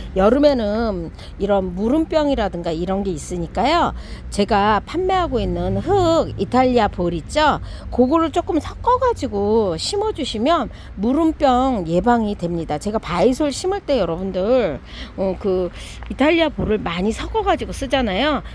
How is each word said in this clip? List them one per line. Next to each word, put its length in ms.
여름에는 920
이런 360
무름병이라든가 960
이런 320
게 80
있으니까요. 840
제가 560
판매하고 540
있는 380
흙, 600
이탈리아 500
볼 260
있죠? 460
그거를 400
조금 300
섞어가지고 1160
심어주시면 960
무름병 920
예방이 480
됩니다. 420
제가 200
바이솔 540
심을 280
때 180
여러분들 840
어, 220
그 320
이탈리아 380
볼을 300
많이 340
섞어가지고 600
쓰잖아요. 680